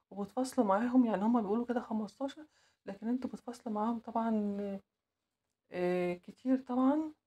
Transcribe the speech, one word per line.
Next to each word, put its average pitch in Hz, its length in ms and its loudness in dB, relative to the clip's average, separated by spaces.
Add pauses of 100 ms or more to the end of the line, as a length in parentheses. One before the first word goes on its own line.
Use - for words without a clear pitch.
(100)
وبتفاصلوا 220 560 -2
معاهم، 240 400 4
يعني 196 160 0
هما 233 180 4
بيقولوا 220 260 0
كده 240 140 -2
خمستاشر، 254 680 -6 (400)
لكن 196 220 -8
انتوا 247 220 -2
بتفاصلوا 233 440 -10
معاهم 220 240 0
طبعًا، 220 580 -2 (1160)
آه، 180 420 0
كتير 262 440 -2
طبعًا، 269 540 2 (140)